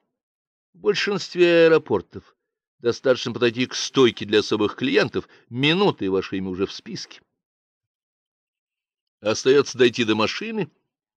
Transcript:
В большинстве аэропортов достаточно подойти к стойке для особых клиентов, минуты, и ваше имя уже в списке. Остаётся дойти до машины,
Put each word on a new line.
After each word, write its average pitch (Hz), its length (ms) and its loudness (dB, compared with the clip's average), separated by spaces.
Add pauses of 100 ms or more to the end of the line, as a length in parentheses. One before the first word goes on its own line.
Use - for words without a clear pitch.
(760)
В 185 40 -20
большинстве 175 880 2
аэропортов - 680 -2 (420)
достаточно 117 540 -2
подойти 120 340 0
к - 80 -14
стойке 117 520 0
для 104 120 2
особых 104 380 0
клиентов, 143 520 -2 (220)
минуты, 151 540 0
и 98 40 -2
ваше 95 280 -2
имя 95 140 -6
уже 92 160 -4
в - 60 -16
списке. - 480 -16 (2000)
Остаётся 131 560 0
дойти 123 280 2
до 107 100 2
машины, 196 560 -4 (460)